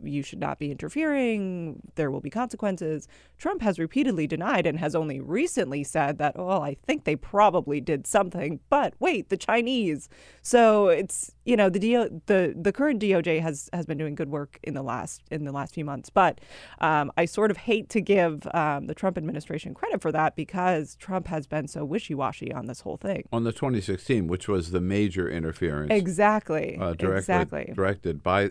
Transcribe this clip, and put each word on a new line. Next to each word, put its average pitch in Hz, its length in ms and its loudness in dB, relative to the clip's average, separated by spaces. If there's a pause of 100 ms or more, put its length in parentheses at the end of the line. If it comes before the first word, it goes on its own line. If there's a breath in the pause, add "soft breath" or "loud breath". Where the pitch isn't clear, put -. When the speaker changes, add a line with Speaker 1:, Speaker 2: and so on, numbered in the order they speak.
Speaker 1:
you 143 220 -6
should - 160 -12
not 143 180 -4
be 143 140 -6
interfering, 214 1080 -2 (140)
there 151 160 0
will 135 120 -6
be 143 80 -8
consequences, 190 760 -4 (320 soft breath)
Trump 339 240 -2
has 202 160 2
repeatedly 165 480 0
denied 175 400 0
and 160 140 0
has 151 160 0
only 151 240 -2
recently 156 640 -2
said 147 340 0
that, 147 180 2
"Oh, 185 260 0
I 143 120 -4
think - 300 -4
they 151 100 2
probably 165 680 2
did 139 280 -2
something, 175 500 0 (120)
but 277 280 2
wait, 285 300 0
the 196 80 0
Chinese." 226 720 0 (340 loud breath)
So 214 460 8
it's, 175 420 0 (140)
you 240 100 4
know, 208 140 6
the 185 100 0
D 226 180 4
O, 233 120 2 (180)
the, 185 340 4
the 190 120 2
current 277 260 0
D 196 160 2
O 170 80 4
J 160 160 2
has, 160 340 -4
has 170 140 -4
been 151 120 -4
doing 147 180 -4
good 147 140 -4
work 143 340 -8
in 147 100 -8
the 139 80 -6
last, 120 480 -8
in 151 140 -6
the 139 80 -6
last 139 220 -6
few 160 100 -6
months. 143 260 -10
But, 180 300 4 (400 loud breath)
um, 151 360 2
I 175 100 2
sort 214 260 2
of 185 60 -2
hate 214 320 0
to 226 100 0
give, 170 520 2
um, 151 340 0
the 151 80 -6
Trump 190 220 -2
administration 156 580 -6
credit 427 280 -4
for 160 80 0
that 156 240 2
because 175 640 -2
Trump 185 320 -6
has 156 180 -4
been 151 220 -4
so 151 160 -6
wishy-washy 139 680 -4
on 120 140 -8
this - 140 -12
whole - 160 -8
thing. - 360 -6
Speaker 2:
On 117 120 0
the 117 80 0
twenty 127 300 0
sixteen, 98 440 0
which 90 220 -4
was 90 240 0
the 90 80 2
major 92 480 0
interference. 80 640 -2
Speaker 1:
Exactly. 190 880 0
Speaker 2:
Uh, 87 140 -2
directly 95 240 0
Speaker 1:
Exactly. 92 580 -2
Speaker 2:
directed 92 480 -2
by, 98 260 4